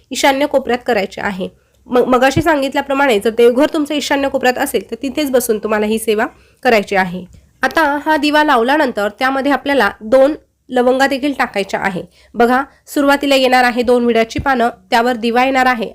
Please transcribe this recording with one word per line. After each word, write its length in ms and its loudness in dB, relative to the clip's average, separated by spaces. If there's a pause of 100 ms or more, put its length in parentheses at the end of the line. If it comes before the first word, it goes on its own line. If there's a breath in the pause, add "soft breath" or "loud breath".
(100)
ईशान्य 360 0
कोपऱ्यात 400 -2
करायची 340 -2
आहे. 280 -6 (380)
मग, 180 2
मगाशी 380 2
सांगितल्याप्रमाणे 760 0
जर 120 -2
देवघर 420 4
तुमचं 220 -4
ईशान्य 340 -2
कोपऱ्यात 300 -2
असेल, 320 -4
तर 120 -10
तिथेच 280 -4
बसून 280 0
तुम्हाला 280 -2
ही 120 0
सेवा 280 -2 (360 soft breath)
करायची 340 0
आहे. 280 -2 (380 soft breath)
आता 440 0
हा 100 2
दिवा 280 2
लावल्यानंतर 640 0 (100)
त्यामध्ये 340 0
आपल्याला 380 0 (100)
दोन 340 4 (340)
लवंगा 380 2
देखील 320 -2
टाकायच्या 420 -4
आहे. 220 -4 (320 soft breath)
बघा, 280 2 (240 soft breath)
सुरुवातीला 480 0
येणार 300 2
आहे 180 0
दोन 220 2
विड्याची 340 0
पानं, 300 0 (220)
त्यावर 260 0
दिवा 280 0
येणार 220 2
आहे 280 -2